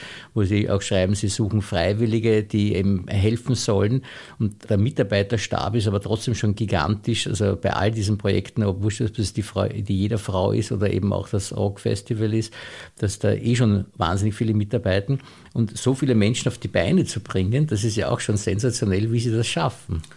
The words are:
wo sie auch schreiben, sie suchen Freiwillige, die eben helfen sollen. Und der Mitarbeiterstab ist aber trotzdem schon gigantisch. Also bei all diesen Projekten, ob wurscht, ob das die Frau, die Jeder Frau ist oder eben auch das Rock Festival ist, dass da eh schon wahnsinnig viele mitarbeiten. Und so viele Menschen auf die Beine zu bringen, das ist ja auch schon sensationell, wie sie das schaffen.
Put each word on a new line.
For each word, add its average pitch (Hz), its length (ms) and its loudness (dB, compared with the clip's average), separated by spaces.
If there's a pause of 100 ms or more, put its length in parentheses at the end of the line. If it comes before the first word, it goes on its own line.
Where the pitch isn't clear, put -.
(360)
wo 107 80 4
sie 104 260 2
auch 98 120 2
schreiben, 95 340 2
sie 104 120 -2
suchen 104 340 0
Freiwillige, 107 840 2
die 104 320 0
eben 95 340 0
helfen 110 460 2
sollen. 107 480 2 (360)
Und - 300 -4
der 107 80 4
Mitarbeiterstab 104 1000 0
ist 110 120 2
aber 101 120 0
trotzdem 107 360 -2
schon 104 200 0
gigantisch. 104 720 0
Also 98 320 0
bei - 140 0
all 107 180 2
diesen 107 260 0
Projekten, 98 460 0
ob 98 200 0
wurscht, 107 180 -2
ob 110 140 -2
das 104 180 -2
die 107 80 -2
Frau, 98 260 -2
die 104 320 -2
Jeder 104 200 0
Frau 98 340 0
ist 110 180 -2
oder 98 220 0
eben 98 180 0
auch 95 160 -4
das 104 300 -4
Rock 101 240 -2
Festival 107 520 -2
ist, 110 200 -2 (460)
dass 101 200 -2
da 107 140 2
eh 117 220 0
schon 104 300 2 (120)
wahnsinnig 98 380 0
viele 110 180 0
mitarbeiten. 104 680 0 (340)
Und 113 240 -2
so - 160 0
viele 131 220 2
Menschen 107 320 2
auf - 100 -2
die - 100 -6
Beine 131 380 2
zu - 140 -6
bringen, 110 480 0
das 104 160 -2
ist 110 120 0
ja - 140 0
auch 120 100 0
schon 107 180 0
sensationell, 104 720 0
wie 117 80 2
sie 117 120 0
das 113 160 0
schaffen. - 540 -4 (160)